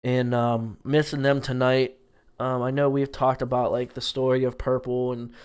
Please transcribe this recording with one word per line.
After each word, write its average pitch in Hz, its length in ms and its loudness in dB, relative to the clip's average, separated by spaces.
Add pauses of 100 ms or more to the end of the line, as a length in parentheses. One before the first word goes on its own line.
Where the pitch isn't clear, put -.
And, 123 320 0
um, 117 480 0
missing 143 400 0
them 139 180 2
tonight. 127 560 0 (420)
Um, 127 240 -2
I 131 80 0
know 143 180 2
we've 139 220 0
talked 131 320 0
about, 123 280 0
like, 123 220 -4
the 123 80 -10
story 131 420 0
of 123 140 -2
Purple 127 560 -2
and 120 180 -10 (140)